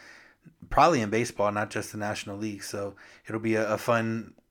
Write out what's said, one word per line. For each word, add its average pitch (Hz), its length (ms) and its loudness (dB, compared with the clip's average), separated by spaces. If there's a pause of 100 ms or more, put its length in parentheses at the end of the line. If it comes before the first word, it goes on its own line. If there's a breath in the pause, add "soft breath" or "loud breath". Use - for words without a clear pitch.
(680 loud breath)
probably 151 320 6
in 104 80 0
baseball, 107 420 2
not 104 180 -2
just - 220 -6
the 110 60 -10
National 104 400 -6
League. 104 260 -6
So 101 320 -8 (320 loud breath)
it'll 110 120 -4
be 110 160 2
a, 107 180 2
a 107 40 0
fun 113 560 0 (180)